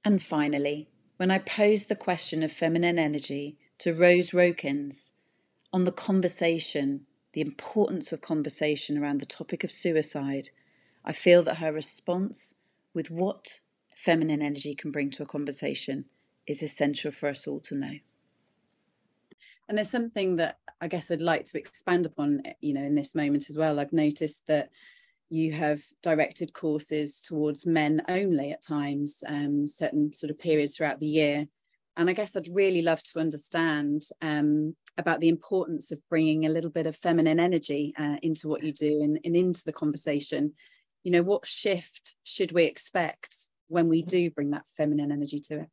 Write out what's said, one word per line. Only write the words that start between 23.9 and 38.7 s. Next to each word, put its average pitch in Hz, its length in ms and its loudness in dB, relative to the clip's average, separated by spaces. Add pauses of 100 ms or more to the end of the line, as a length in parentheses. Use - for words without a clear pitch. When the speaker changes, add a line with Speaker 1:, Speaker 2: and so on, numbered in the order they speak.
Speaker 2:
noticed 151 560 0
that 151 220 2 (600)
you 160 220 0
have 151 280 0 (220)
directed 156 500 0
courses 151 680 -4
towards 151 440 -4
men 156 440 2
only 180 420 0
at - 120 -10
times, 143 640 -4
um, 147 400 0
certain 147 460 0
sort 151 180 -8
of 151 80 -8
periods 151 380 2
throughout 151 240 -2
the 151 60 -2
year. 151 400 2 (500)
And 170 140 4
I - 20 0
guess 202 240 -4
I'd 160 140 -6
really 185 320 4
love 165 220 2
to - 160 -8
understand, 151 840 0 (180)
um, 151 540 0 (240)
about - 220 0
the 165 80 4
importance 165 640 -2
of 147 200 -10
bringing 156 340 2
a 156 60 2
little 165 180 -2
bit 156 180 -2
of 156 100 -4
feminine 165 440 4
energy, 151 580 0
uh, 147 220 -2
into 156 280 -2
what 151 140 -2
you 151 100 -4